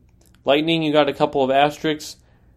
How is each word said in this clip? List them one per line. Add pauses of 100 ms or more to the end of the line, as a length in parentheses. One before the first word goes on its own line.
(440)
Lightning,
you
got
a
couple
of
asterisks (400)